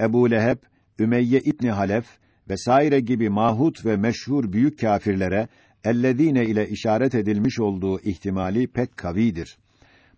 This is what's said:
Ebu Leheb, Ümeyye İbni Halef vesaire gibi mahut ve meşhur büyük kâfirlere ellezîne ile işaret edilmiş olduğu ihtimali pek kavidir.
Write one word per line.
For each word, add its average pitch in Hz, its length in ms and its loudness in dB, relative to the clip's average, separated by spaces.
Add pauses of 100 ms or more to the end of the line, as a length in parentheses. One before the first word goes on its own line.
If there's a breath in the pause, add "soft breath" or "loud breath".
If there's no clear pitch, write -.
Ebu 117 320 2
Leheb, 117 260 2 (420)
Ümeyye 120 400 2
İbni 131 320 -2
Halef 101 340 -2 (440)
vesaire 135 500 2
gibi 117 300 0
mahut 113 560 0
ve 107 120 0
meşhur 113 560 -2
büyük 135 260 0
kâfirlere 101 680 0 (360 soft breath)
ellezîne 123 600 2
ile 107 240 0
işaret 113 460 0
edilmiş 107 440 0
olduğu 95 400 -2
ihtimali 98 680 -2
pek 123 300 -6
kavidir. 87 600 -2 (600 soft breath)